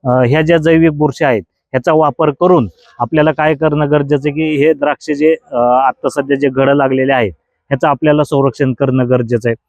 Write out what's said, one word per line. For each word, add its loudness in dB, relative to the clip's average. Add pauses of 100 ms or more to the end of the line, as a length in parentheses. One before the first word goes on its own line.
अ, -2
ह्या 2
ज्या 2
जैविक 4
बुरशी -2
आहेत, 0 (280)
ह्याचा -2
वापर 0
करून 2 (320)
आपल्याला 0
काय -2
करणं -2
गरजेचं 0
आहे -4
की -2
हे 4
द्राक्ष -4
जे, 2 (160)
अ, -4
आत्ता 0
सध्या -2
जे 0
घडं 0
लागलेले 0
आहेत, 0 (380)
ह्याचं -2
आपल्याला 0
संरक्षण -2
करणं -2
गरजेचं -2
आहे. -2 (140)